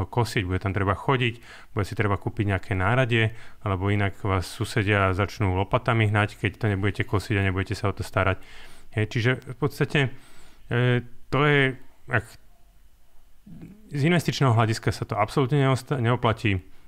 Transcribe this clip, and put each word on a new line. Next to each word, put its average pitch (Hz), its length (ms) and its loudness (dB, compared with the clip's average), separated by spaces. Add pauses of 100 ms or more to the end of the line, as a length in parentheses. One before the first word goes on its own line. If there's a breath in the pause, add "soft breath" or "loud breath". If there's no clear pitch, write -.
ho 92 80 -4
kosiť, 117 400 0
bude 92 80 0
tam 95 160 -2
treba 98 240 0
chodiť, 123 380 0 (420 loud breath)
bude 104 80 0
si - 80 -6
treba 101 240 0
kúpiť 101 400 -2
nejaké - 160 -4
náradie, 113 640 2 (240 loud breath)
alebo 98 320 0
inak 101 320 0
vás 95 240 0
susedia 101 640 2
začnú 95 400 0
lopatami 113 560 2
hnať, 104 320 0
keď 101 160 0
to - 160 -2
nebudete 98 320 0
kosiť 104 320 -2
a 98 80 2
nebudete 95 320 0
sa - 140 -2
o - 60 -4
to - 40 -4
starať. 92 400 0 (560 loud breath)
Hej, 107 160 2
čiže 120 180 2 (220)
v - 80 -18
podstate, 151 400 0 (720 loud breath)
eh, 123 320 2 (240)
to 135 160 2
je, 139 320 4 (320)
ak, 123 160 0 (1700)
z 143 80 -4
investičného 147 560 4
hľadiska 113 400 2
sa - 80 -8
to - 80 -6
absolútne 123 480 2
neosta-, 135 400 2
neoplatí. 110 640 2 (240 soft breath)